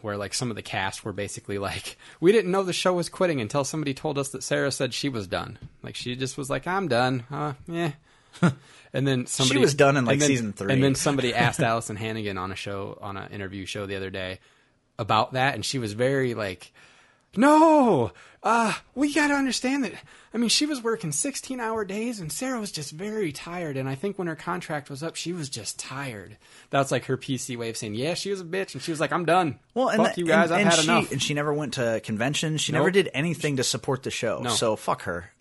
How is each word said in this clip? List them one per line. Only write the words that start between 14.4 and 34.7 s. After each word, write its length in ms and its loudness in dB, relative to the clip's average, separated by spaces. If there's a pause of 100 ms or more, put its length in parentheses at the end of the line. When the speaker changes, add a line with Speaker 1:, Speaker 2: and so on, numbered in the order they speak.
Speaker 1:
about 340 2
that, 220 2
and 100 -6
she 140 -2
was 140 -4
very 420 2
like, 360 -6 (640)
"No, 760 8 (320)
uh, 300 2 (200)
we 200 0
gotta 200 4
understand 500 0
that, 100 -4 (400)
I 40 -2
mean, 120 2
she 160 2
was 160 -4
working 300 -2
sixteen-hour 760 -4
days, 340 -4
and 120 -8
Sarah 280 -4
was 120 -6
just 200 -8
very 420 -4
tired, 440 -6
and 120 -2
I 60 -2
think 220 -4
when 100 -4
her 80 -4
contract 540 -6
was 140 -10
up, 120 -6
she 180 -6
was 160 -6
just 300 -8
tired." 580 -10 (320)
That's, 220 2
like, 140 0
her 120 0
P 200 -4
C 200 -6
way 120 -6
of 80 -6
saying, 180 -6
"Yeah, 180 -2
she 180 -6
was 100 -4
a 40 -10
bitch," 280 -6
and 80 -10
she 100 -6
was 100 -4
like, 100 0
"I'm 140 0
done. 340 4 (140)
Speaker 2:
Well, 160 2
and 160 0
Speaker 1:
Fuck 100 0
Speaker 2:
the, 60 -2
Speaker 1:
you 60 0
guys, 240 6
Speaker 2:
and, 40 2
Speaker 1:
I've 60 4
Speaker 2:
and 80 6
Speaker 1:
had 100 6
Speaker 2:
she, 100 2
Speaker 1:
enough." 220 4
Speaker 2:
and 120 -2
she 100 0
never 200 0
went 200 -4
to 300 0
conventions. 580 -2
She 100 -2
never 140 4
Speaker 1:
Nope. 80 4
Speaker 2:
did 200 4
anything 440 0
to 60 2
support 400 -2
the 80 -4
show. 300 -2
Speaker 1:
No. 100 0
Speaker 2:
So 260 2